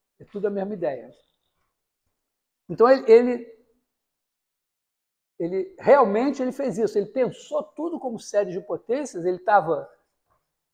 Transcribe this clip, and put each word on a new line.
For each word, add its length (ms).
É 60
tudo 200
a 60
mesma 240
ideia." 360
Então, 180
ele, 240
ele, 540
ele 400
realmente 640
ele 80
fez 260
isso. 180
Ele 120
pensou 560
tudo 360
como 200
série 320
de 100
potências. 640
Ele 120
estava 540